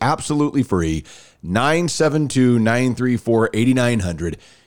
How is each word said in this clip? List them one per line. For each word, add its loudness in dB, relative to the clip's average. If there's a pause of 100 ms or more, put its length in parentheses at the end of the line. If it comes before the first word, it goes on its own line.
absolutely -2
free, -2 (380)
nine 0
seven 0
two, 2
nine 0
three -2
four, 2
eight 2
nine 0
hundred. -4 (300)